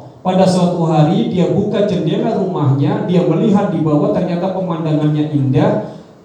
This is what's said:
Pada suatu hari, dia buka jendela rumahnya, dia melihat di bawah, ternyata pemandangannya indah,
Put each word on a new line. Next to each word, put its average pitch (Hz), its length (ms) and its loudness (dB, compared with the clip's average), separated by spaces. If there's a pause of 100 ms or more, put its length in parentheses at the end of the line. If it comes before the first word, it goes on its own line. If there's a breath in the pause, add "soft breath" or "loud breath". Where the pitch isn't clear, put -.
(200 loud breath)
Pada 185 240 2
suatu 175 400 2
hari, 165 480 2
dia 175 160 0
buka 202 400 0
jendela 202 480 -2
rumahnya, 151 720 0
dia 175 160 2
melihat 196 480 2
di 156 80 -2
bawah, 151 320 0
ternyata 175 400 -2
pemandangannya 151 800 -2
indah, 143 640 0 (280 loud breath)